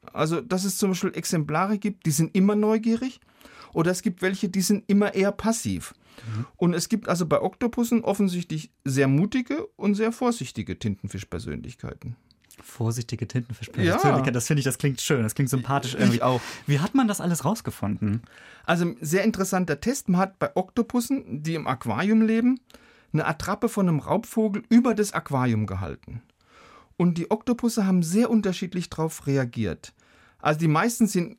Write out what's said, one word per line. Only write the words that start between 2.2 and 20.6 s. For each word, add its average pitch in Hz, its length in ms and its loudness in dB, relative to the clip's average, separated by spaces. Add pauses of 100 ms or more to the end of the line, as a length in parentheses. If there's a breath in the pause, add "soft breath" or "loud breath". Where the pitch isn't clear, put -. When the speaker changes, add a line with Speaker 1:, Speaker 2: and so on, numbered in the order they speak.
Speaker 1:
immer 196 200 4
neugierig. 226 640 0 (540 loud breath)
Oder 165 180 2
es 180 100 -2
gibt 185 200 -2
welche, 190 280 0
die 190 120 0
sind 196 260 2
immer 202 260 4
eher 196 180 2
passiv. 196 600 -4 (320 loud breath)
Speaker 2:
Mhm. 113 200 -6 (100)
Speaker 1:
Und 175 180 2
es 170 160 -4
gibt 214 200 -2
also 175 180 0
bei 190 140 2
Oktopussen 233 640 0
offensichtlich 180 680 -2 (120)
sehr 135 240 2
mutige 240 680 0
und 208 200 0
sehr 220 160 0
vorsichtige 226 680 -4
Tintenfischpersönlichkeiten. - 1400 -8 (440)
Speaker 2:
Vorsichtige 117 680 -6
Tintenfischpersönlichkeit, - 1000 0
Speaker 1:
Ja. 131 60 2
Speaker 2:
das 120 160 -2
finde 151 120 2
ich, 131 60 -2
das 127 140 -2
klingt 139 200 0
schön, 117 220 0
das 107 140 -2
klingt 135 140 0
sympathisch 131 440 -2
Speaker 1:
Ich 117 60 -6
Speaker 2:
irgendwie. 117 240 4
Speaker 1:
auch. 127 180 2 (240 loud breath)
Speaker 2:
Wie 143 140 2
hat 175 160 -2
man 262 120 6
das 202 140 -2
alles 165 240 -2
rausgefunden? 107 800 -2 (420 loud breath)
Speaker 1:
Also 175 200 2
ein 170 140 -4
sehr 170 240 0
interessanter 185 560 0
Test. - 300 -2
Man 180 100 4
hat 190 200 -2
bei - 160 -2
Oktopussen, 233 880 -2